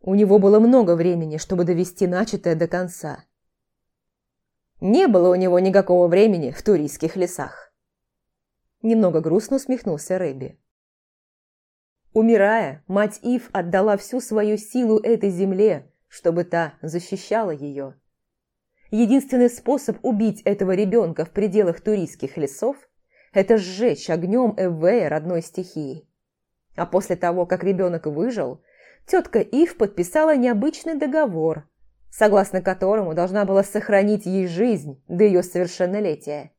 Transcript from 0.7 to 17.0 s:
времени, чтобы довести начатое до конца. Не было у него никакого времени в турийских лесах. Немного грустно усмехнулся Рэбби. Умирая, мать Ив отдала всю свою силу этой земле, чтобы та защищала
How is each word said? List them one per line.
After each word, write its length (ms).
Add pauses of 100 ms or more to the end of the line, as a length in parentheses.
времени, 400
чтобы 280
довести 420
начатое 500
до 100
конца. 580 (1600)
Не 260
было 240
у 60
него 240
никакого 480
времени 420
в 120
турийских 520
лесах. 580 (1080)
Немного 380
грустно 360
усмехнулся 600
Рэбби. 400 (1500)
Умирая, 760
мать 340
Ив 300
отдала 440
всю 240
свою 360
силу 420
этой 320
земле, 640 (160)
чтобы 340
та 400
защищала 720